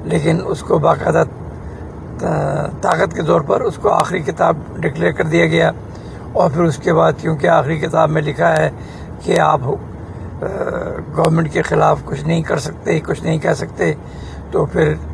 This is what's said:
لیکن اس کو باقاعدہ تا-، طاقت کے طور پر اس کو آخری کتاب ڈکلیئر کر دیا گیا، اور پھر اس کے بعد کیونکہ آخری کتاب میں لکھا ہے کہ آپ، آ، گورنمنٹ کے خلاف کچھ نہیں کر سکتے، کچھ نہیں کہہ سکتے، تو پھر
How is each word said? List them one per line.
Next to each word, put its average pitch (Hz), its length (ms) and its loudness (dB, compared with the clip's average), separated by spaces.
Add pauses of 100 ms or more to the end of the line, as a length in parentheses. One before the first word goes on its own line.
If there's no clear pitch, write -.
لیکن 160 420 2
اس - 140 -4
کو - 200 2
باقاعدہ 156 440 4 (960)
تا-، 147 600 -2
طاقت 170 340 2
کے - 60 -2
طور 170 200 4
پر 196 200 2
اس - 140 -2
کو - 140 2
آخری 175 300 2
کتاب 170 380 0 (200)
ڈکلیئر 165 340 0
کر 160 120 -2
دیا 85 220 4
گیا، 160 260 4 (640)
اور 180 180 4
پھر 165 120 2
اس 160 140 2
کے - 160 0
بعد 160 280 6
کیونکہ 160 260 0
آخری 156 320 4
کتاب 156 300 2
میں 156 120 2
لکھا 151 360 2
ہے 156 120 4 (540)
کہ - 160 2
آپ، 151 240 4
آ، 131 80 -2 (1500)
گورنمنٹ 160 360 2
کے 156 80 2
خلاف 151 440 2
کچھ 143 200 -6
نہیں 165 160 0
کر - 180 0
سکتے، 156 400 -2
کچھ 160 240 -4
نہیں 80 140 0
کہہ - 160 0
سکتے، 85 400 -2 (580)
تو 156 140 2
پھر 160 280 2 (200)